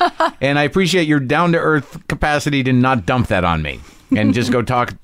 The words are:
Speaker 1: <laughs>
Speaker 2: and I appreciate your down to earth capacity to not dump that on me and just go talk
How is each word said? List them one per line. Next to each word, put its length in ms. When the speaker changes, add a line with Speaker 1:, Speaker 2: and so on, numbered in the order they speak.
Speaker 1:
<laughs> 320
Speaker 2:
and 160
I 60
appreciate 420
your 140
down 320
to 60
earth 500
capacity 560
to 80
not 340
dump 220
that 160
on 180
me 200
and 180
just 200
go 80
talk 320